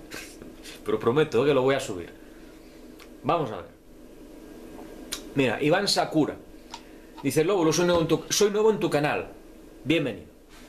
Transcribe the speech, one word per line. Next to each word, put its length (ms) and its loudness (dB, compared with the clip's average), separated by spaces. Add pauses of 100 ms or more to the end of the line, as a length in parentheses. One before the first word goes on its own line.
(380)
<laughs> 460 -18
Pero 140 0
prometo 480 2
que 80 4
lo 80 4
voy 140 4
a 40 -2
subir. 300 -8 (1120)
Vamos 300 -2
a 40 -8
ver. 80 -12 (1700)
Mira, 280 2
Iván 260 2
Sakura. 480 0 (840)
Dice, 200 2
"Lóbulo, 300 4
soy 140 2
nuevo 160 4
en 40 2
tu, 220 0
soy 220 4
nuevo 200 4
en 80 0
tu 120 0
canal". 380 0 (540)
Bienvenido. 440 -2 (420)